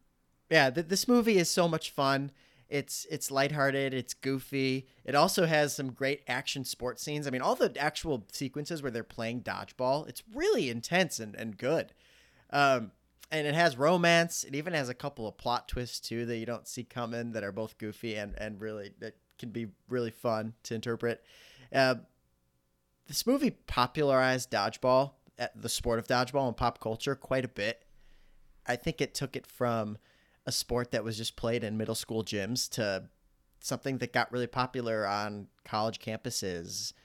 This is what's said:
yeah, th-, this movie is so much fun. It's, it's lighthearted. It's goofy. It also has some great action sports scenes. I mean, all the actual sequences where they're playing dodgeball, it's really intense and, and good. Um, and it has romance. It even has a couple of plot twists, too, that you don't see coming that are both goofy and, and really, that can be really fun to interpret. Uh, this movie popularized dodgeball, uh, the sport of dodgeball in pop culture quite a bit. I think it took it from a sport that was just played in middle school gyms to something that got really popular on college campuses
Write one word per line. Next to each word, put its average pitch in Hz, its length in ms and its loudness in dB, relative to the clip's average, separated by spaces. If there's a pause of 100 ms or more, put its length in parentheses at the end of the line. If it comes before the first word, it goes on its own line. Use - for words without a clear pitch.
(500)
yeah, 147 200 6
th-, 151 160 -2
this 190 220 0
movie 233 280 6
is 170 140 4
so 175 160 4
much 160 240 -2
fun. 139 400 2 (380)
It's, - 420 -4
it's 151 200 -4
lighthearted. 139 600 2
It's 131 220 -4
goofy. 135 720 -2 (180)
It 127 120 -2
also 175 300 6
has 151 280 4
some 135 180 -4
great 135 360 -2
action 131 360 -4
sports 123 380 -6
scenes. 147 240 -4
I 139 40 -2
mean, 127 120 -2
all 208 140 2
the - 200 2
actual 143 560 -2
sequences 147 500 -6
where 139 100 -4
they're 113 120 -4
playing 117 380 -6
dodgeball, 127 680 -2
it's - 140 -14 (100)
really 226 380 2
intense 147 500 0
and, 107 140 -10
and 107 240 -8
good. 127 340 0 (580)
Um, 131 420 4 (380)
and 151 160 -2
it 147 80 0
has 160 220 4
romance. 170 680 4
It 135 100 -8
even 151 200 -4
has 139 140 0
a 123 60 -6
couple 123 340 -8
of 95 80 -8
plot 120 320 -2
twists, - 320 -6
too, 117 260 -6
that 117 120 -2
you 113 80 -6
don't 117 220 -8
see 120 160 -10
coming 117 480 -6
that 110 120 -4
are 98 80 -4
both 110 260 -6
goofy 110 380 -6
and, 104 220 -6
and 107 220 -8
really, 107 300 -8 (100)
that 110 160 -12 (220)
can 123 120 -10
be 113 180 -4 (200)
really 120 220 0
fun 110 440 -2 (100)
to - 100 -6
interpret. 117 480 -2 (520)
Uh, 131 220 6 (1120)
this - 200 -4
movie 269 240 4
popularized 131 1000 2
dodgeball, 127 640 2 (260)
uh, 120 160 -2
the 110 140 -8
sport 117 300 0
of 113 80 -4
dodgeball 127 420 2
in 113 60 -2
pop - 260 0
culture 113 340 -4
quite 131 300 -2
a 123 40 -6
bit. 110 360 -4 (840)
I 123 100 0
think - 240 -4
it 143 140 -2
took - 220 -6
it 123 100 -10
from 113 520 -2 (480)
a 127 60 -2
sport 120 400 -2
that 110 120 0
was 110 120 -4
just 113 200 -6
played 117 280 0
in 107 120 -4
middle 110 180 -2
school 110 300 -2
gyms 107 460 -2
to 98 340 0 (560)
something 131 380 -4
that 120 140 -4
got 120 200 2
really 123 140 0
popular 120 600 0
on 104 420 -2 (160)
college 110 340 -2
campuses 95 920 -6 (120)